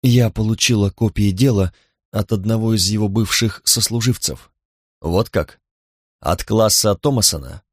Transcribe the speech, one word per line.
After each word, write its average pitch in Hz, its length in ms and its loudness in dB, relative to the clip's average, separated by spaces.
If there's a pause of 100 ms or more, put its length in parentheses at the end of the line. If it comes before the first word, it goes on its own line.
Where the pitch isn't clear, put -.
"Я 120 260 4
получила 107 640 0
копии 104 400 0
дела 98 420 2 (380)
от 107 220 -4
одного 110 420 -2
из 92 160 0
его 107 180 0
бывших 107 560 -2
сослуживцев". 113 880 -2 (480)
"Вот 90 300 -2
как? - 280 -4 (640)
От 82 240 -2
класса 110 500 2
Томасона?" 101 680 -2 (100)